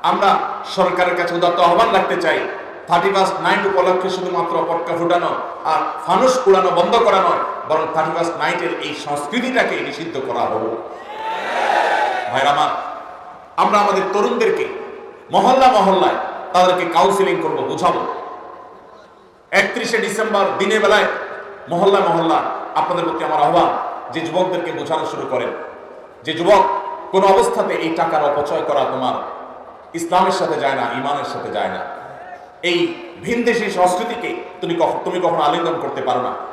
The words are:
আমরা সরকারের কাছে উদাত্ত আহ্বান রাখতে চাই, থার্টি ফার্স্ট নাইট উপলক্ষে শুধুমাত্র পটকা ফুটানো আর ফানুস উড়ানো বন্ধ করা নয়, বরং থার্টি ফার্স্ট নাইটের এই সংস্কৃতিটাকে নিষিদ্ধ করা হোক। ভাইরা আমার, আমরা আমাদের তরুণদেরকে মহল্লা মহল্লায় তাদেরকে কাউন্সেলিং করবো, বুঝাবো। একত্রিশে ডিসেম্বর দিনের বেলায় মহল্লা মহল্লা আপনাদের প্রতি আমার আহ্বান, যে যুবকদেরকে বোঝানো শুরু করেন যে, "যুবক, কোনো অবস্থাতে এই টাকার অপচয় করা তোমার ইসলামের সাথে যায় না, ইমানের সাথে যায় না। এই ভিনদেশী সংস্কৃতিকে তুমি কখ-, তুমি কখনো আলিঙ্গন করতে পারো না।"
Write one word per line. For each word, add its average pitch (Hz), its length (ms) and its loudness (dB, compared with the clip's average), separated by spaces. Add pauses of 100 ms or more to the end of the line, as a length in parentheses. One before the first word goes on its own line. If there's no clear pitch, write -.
আমরা 175 360 4 (360)
সরকারের 175 400 2
কাছে 170 200 -2
উদাত্ত 175 240 2
আহ্বান 175 320 4
রাখতে 185 300 2
চাই, 151 260 0 (400)
থার্টি 175 260 4
ফার্স্ট 190 280 2
নাইট 196 240 2
উপলক্ষে 185 440 2
শুধুমাত্র 175 580 -2
পটকা 170 300 -2
ফুটানো 170 320 2 (360)
আর 156 140 2 (260)
ফানুস 254 420 4
উড়ানো 190 240 6
বন্ধ - 240 2
করা 208 220 4
নয়, 175 260 2 (260)
বরং 156 240 0
থার্টি 160 220 0
ফার্স্ট 165 220 -2
নাইটের 170 440 -2
এই 147 140 -6 (100)
সংস্কৃতিটাকে 196 680 -2
নিষিদ্ধ 156 520 -8
করা 123 120 -4
হোক। 117 380 -2 (1600)
ভাইরা 139 160 2
আমার, 147 200 2 (880)
আমরা 190 220 4
আমাদের 196 220 2 (120)
তরুণদেরকে 226 520 2 (680)
মহল্লা 254 360 6
মহল্লায় 190 480 4 (380)
তাদেরকে 180 400 4
কাউন্সেলিং 180 480 4
করবো, 156 200 -2
বুঝাবো। - 380 0 (1500)
একত্রিশে 220 460 0
ডিসেম্বর 202 480 0 (120)
দিনের 208 220 2
বেলায় 202 260 4 (640)
মহল্লা 196 300 4
মহল্লা 165 420 2 (340)
আপনাদের 170 300 0
প্রতি 165 180 -4
আমার 151 180 0
আহ্বান, 160 280 4 (420)
যে 165 80 -6
যুবকদেরকে 170 520 -2
বোঝানো 147 340 -4
শুরু 135 260 -6
করেন 117 160 -2 (760)
যে, 156 100 -4
"যুবক, 170 300 6 (480)
কোনো 196 160 4
অবস্থাতে 196 460 4
এই 160 160 -2
টাকার 160 340 0
অপচয় 147 380 0
করা 139 180 0
তোমার 127 340 -2 (800)
ইসলামের 185 380 2
সাথে 165 280 0
যায় 135 160 0
না, 127 60 -2
ইমানের 131 440 -2
সাথে - 260 -8
যায় 98 180 -2
না। 92 100 -6 (800)
এই 170 320 0 (280)
ভিনদেশী 214 480 0
সংস্কৃতিকে 180 640 0 (260)
তুমি 170 140 -2
কখ-, 160 280 0
তুমি 180 160 -2
কখনো 160 220 2
আলিঙ্গন 165 400 0
করতে - 200 -6
পারো 127 200 0
না।" 107 100 -4 (220)